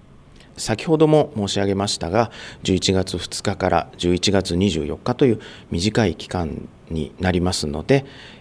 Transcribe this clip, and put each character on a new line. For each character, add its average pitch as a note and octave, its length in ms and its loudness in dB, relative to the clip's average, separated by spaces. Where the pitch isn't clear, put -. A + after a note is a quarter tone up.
先 - 300 -4
ほ D#3+ 120 4
ど D#3 100 6
も D3+ 280 4
申 G2+ 140 0
し G2+ 100 -2
上 G2 60 2
げ G2 100 2
ま G2 140 0
し - 80 -4
た D#2+ 120 -4
が、 A2+ 220 2
十 F#2 120 2
一 F#2+ 180 2
月 F#2 240 -2
二 - 260 -10
日 G2 140 -4
か F#2 120 0
ら E2+ 280 0
十 F2 160 2
一 F2+ 180 0
月 F#2 240 2
二 G2 140 4
十 D#2+ 160 -2
四 C#2+ 120 -6
日 - 180 -4
と D3+ 100 2
い A#2+ 80 4
う G#2+ 80 -4
短 G#2 340 0
い E2+ 100 0
期 - 140 -16
間 E2+ 400 -6
に D#2 300 -6
な F#2 120 0
り F2 100 2
ま F2+ 100 0
す D#2 160 -4
の D2+ 160 -6
で、 C#3 220 2